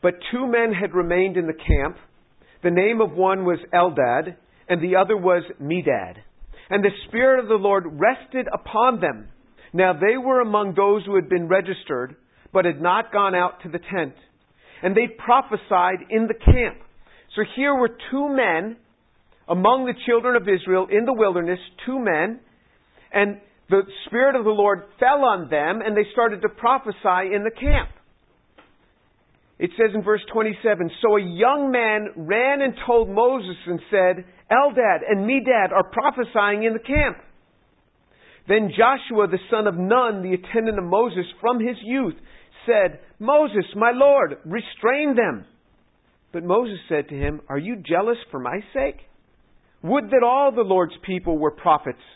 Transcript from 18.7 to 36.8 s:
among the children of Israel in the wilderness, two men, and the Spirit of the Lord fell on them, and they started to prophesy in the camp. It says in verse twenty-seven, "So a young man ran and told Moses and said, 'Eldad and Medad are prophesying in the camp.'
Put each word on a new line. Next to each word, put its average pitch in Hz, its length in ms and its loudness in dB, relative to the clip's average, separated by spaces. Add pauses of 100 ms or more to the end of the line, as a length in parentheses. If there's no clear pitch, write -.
among 214 380 2
the 247 100 -4 (120)
children 240 280 2
of 202 140 0
Israel 185 420 0
in 226 140 2
the 262 80 0
wilderness, 180 480 0 (240)
two 254 140 -6
men, 208 420 -2 (720)
and 202 260 0 (300)
the 196 140 4 (240)
Spirit 262 280 2
of 240 100 -2
the 214 60 2
Lord 202 340 2 (140)
fell 277 260 2
on 180 260 0
them, 156 340 -2
and 214 100 -2
they 208 180 0
started 226 280 0
to 214 80 -4
prophesy 202 840 -2
in 208 100 -4
the 226 60 -2
camp. 277 400 0 (1700)
It 180 180 -4
says 226 180 2
in 214 80 -2
verse 202 200 0 (100)
twenty-seven, 208 580 -2 (120)
"So 214 140 4
a 202 40 4
young 240 500 0
man 214 460 0
ran 233 460 0
and 269 100 -2 (140)
told 233 240 2
Moses 214 460 0 (100)
and 175 120 -4 (120)
said, 185 340 2 (260)
'Eldad 233 560 4
and 202 220 0
Medad 240 420 2
are 185 140 2
prophesying 226 800 -2
in 226 80 2
the 226 60 -6
camp.' 262 400 -2 (1300)